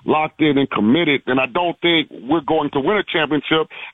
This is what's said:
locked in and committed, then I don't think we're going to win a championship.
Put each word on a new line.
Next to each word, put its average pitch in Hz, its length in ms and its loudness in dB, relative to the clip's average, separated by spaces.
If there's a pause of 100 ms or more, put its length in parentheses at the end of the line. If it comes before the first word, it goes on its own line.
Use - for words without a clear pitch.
locked 156 380 0
in 147 160 4
and 139 140 2
committed, 135 560 2
then 131 100 0
I 131 80 0
don't 165 340 -4
think 165 300 0
we're 143 320 -4
going 151 300 -2
to 147 80 -2
win 180 180 0
a 185 60 0
championship. 156 640 0 (260)